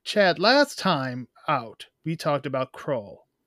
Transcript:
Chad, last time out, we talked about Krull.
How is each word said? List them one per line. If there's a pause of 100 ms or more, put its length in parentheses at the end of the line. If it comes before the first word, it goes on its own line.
Chad,
last
time (220)
out, (180)
we
talked
about
Krull. (260)